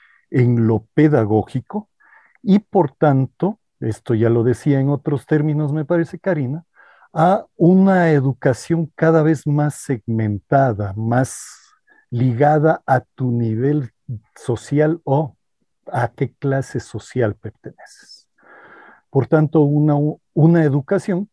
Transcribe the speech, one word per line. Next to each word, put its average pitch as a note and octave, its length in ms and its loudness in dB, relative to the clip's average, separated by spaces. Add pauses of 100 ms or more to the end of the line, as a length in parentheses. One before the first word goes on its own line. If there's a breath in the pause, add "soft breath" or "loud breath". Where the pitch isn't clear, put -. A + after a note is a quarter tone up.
(280 soft breath)
en A#2+ 380 2
lo A2 260 0
pedagógico, C3 960 0 (540 soft breath)
y G3 160 2
por F3+ 320 -2
tanto, D3 680 -2 (180)
esto A#2+ 340 -6
ya A2+ 160 2
lo A#2 140 2
decía C3+ 380 0
en C3+ 80 0
otros C#3+ 360 -4
términos, D3+ 480 -2
me D#3 120 -4
parece, E3 340 -4
Karina, D3+ 460 -6 (480 soft breath)
a F3+ 340 0 (100)
una F#3 540 4
educación C#3+ 840 -2
cada D#3+ 260 2
vez D#3 240 0
más D3 300 -2
segmentada, A2 1160 -2
más - 840 -6 (320 soft breath)
ligada C#3+ 760 0
a B2+ 140 2
tu - 300 -6
nivel A#2+ 640 -2 (420)
social D3 720 -2
o C#3+ 320 -2 (560)
a A#2+ 160 -4
qué - 260 -8
clase C3+ 460 -6
social - 560 -6
perteneces. - 920 -20 (800 loud breath)
Por C3+ 160 0
tanto, D#3 360 2
una, D3 320 2 (400)
una E3 300 4
educación F3 680 -2